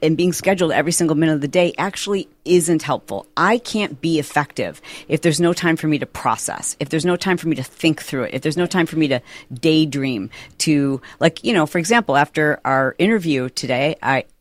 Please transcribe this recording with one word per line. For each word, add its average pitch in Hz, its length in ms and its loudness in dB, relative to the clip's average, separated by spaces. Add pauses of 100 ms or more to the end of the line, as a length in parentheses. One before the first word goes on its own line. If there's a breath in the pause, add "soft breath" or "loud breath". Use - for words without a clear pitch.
and 160 160 2
being 175 160 2
scheduled 180 360 0
every 151 220 0
single 160 240 0
minute 160 200 2
of 143 40 -2
the 147 80 -2
day 175 300 2
actually 196 500 -4 (160)
isn't 165 380 2
helpful. 113 440 -6 (120)
I 196 180 2
can't 214 460 -6
be 165 160 0
effective 139 640 -4 (260 loud breath)
if 151 140 -2
there's 160 180 2
no 170 140 2
time 165 220 0
for 156 120 -2
me 147 100 2
to - 60 -8
process, - 720 -4
if 143 120 -6
there's 156 160 0
no 175 100 2
time 180 220 0
for 160 100 -6
me 151 80 0
to 131 60 -4
think - 400 -4
through 131 220 -4
it, - 100 -6
if 131 80 -6
there's 156 160 -2
no 175 80 0
time 170 180 0
for 160 120 0
me 156 120 4
to 127 140 -2 (280 loud breath)
daydream, 135 800 0 (300 loud breath)
to, 139 420 2 (180 loud breath)
like, - 240 2
you 233 120 0
know, 160 100 2
for 175 140 -2
example, 170 400 2
after 151 480 2
our 135 320 2
interview 165 500 0
today, 131 540 -2
I, 131 220 0 (160)